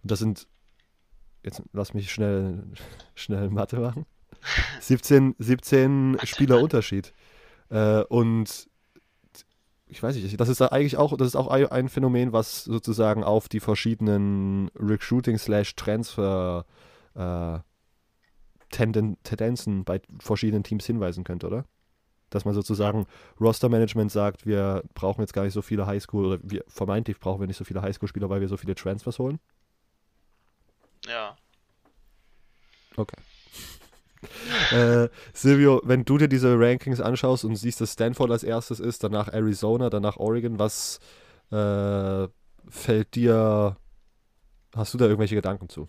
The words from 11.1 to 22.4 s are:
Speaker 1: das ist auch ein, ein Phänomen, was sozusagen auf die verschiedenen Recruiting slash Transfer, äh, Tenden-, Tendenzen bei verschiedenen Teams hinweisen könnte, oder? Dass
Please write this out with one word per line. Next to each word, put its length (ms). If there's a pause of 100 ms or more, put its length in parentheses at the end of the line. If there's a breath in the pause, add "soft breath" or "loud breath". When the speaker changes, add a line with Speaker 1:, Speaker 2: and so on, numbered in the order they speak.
Speaker 1:
das 120
ist 60
auch 120
ein, 240
ein 180
Phänomen, 420
was 320
sozusagen 600
auf 260
die 100
verschiedenen 1160
Recruiting 640
slash 360
Transfer, 920 (480 soft breath)
äh, 420 (1200)
Tenden-, 440
Tendenzen 600
bei 180 (180)
verschiedenen 440
Teams 220
hinweisen 380
könnte, 240
oder? 180 (640)
Dass 160